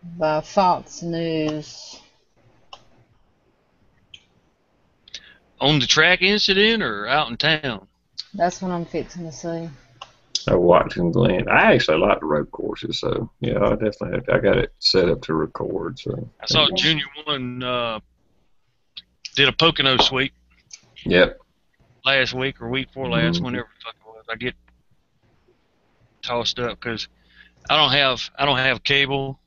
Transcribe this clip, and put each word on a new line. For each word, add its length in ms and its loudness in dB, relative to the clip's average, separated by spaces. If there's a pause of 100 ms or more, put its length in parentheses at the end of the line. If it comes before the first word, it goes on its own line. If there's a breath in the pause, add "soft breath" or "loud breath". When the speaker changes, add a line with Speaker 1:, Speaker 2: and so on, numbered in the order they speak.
(180)
Speaker 1:
By 240 0
Fox 600 0
News. 960 -4 (3500 loud breath)
Speaker 2:
On 200 4
the 60 0
track 360 4
incident 600 2
or 260 -4
out 220 0
in 80 -8
town? 500 -2 (460)
Speaker 1:
That's 280 -2
what 100 -4
I'm 140 -4
fixing 400 -8
to 60 -12
see. 380 -8 (800)
Speaker 3:
I 80 4
watched 420 4
and 160 0
Glen. 340 2
I 280 4
actually 240 2
like 200 2
the 60 -10
road 260 -2
courses, 480 -8
so 300 -4 (120)
yeah, 220 0
I 80 4
definitely 420 -4
have, 160 -4
I 100 4
got 180 4
it 220 -2
set 280 4
up 160 0
to 120 -2
record. 640 -4
So 280 -8 (140)
Speaker 2:
I 60 -14
saw 180 2
Speaker 3:
thank 60 0
you. 60 -4
Speaker 2:
Junior 280 0 (200)
One, 380 -6
uh, 360 -4 (1400)
did 140 4
a 40 -6
Pocono 440 2
sweep. 360 0 (720)
Speaker 3:
Yep. 340 4 (680)
Speaker 2:
Last 280 2
week 260 -6
or 100 -10
week 180 -4
before 220 -10
last, 260 2
Speaker 3:
Mm-hmm. 100 -4
Speaker 2:
whenever 320 -8
the 80 -20
fuck 100 -14
it 120 -20
was. 240 -20
I 40 -6
get 200 -6 (1700)
tossed 360 -4
up 200 -4
'cause 280 -6 (640 soft breath)
I 80 4
don't 140 4
have, 440 2
I 100 0
don't 120 2
have 260 0
cable. 640 0